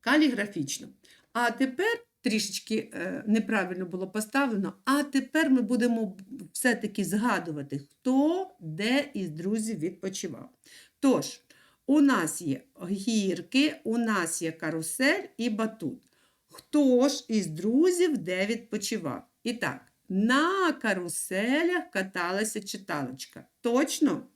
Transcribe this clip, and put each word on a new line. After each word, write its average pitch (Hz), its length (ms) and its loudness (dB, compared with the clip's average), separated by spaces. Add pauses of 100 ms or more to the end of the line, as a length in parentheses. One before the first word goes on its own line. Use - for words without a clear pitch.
Каліграфічно. 233 840 0 (460)
А 240 180 2
тепер 294 540 -2 (160)
трішечки, - 720 -2
е, 185 340 -8
неправильно 190 580 0
було 185 220 -8
поставлено, 214 680 -2 (120)
а 285 180 2
тепер 285 460 0
ми 254 120 4
будемо 226 560 0 (340)
все-таки 226 540 -2
згадувати, 170 760 -2
хто 302 680 0 (120)
де 214 540 -2
із 185 160 -4
друзів 202 500 -4
відпочивав. 185 720 -8 (500)
Тож, - 420 2 (440)
у 294 160 6
нас 214 400 2
є 139 200 -2 (280)
гірки, 202 920 0
у 226 140 0
нас 208 440 0
є 160 100 -4
карусель 165 720 -2 (140)
і 233 120 -2
батут. 220 540 -4 (460)
Хто 269 600 4
ж - 180 -6
із 208 200 0
друзів 285 680 2
де 180 280 -2
відпочивав? 208 840 -4 (160)
І 240 100 -2
так, 135 280 -4 (280)
на 294 640 4
каруселях 226 1160 -2
каталася 190 680 -2
читалочка. 151 840 -8 (160)
Точно? 240 640 2 (120)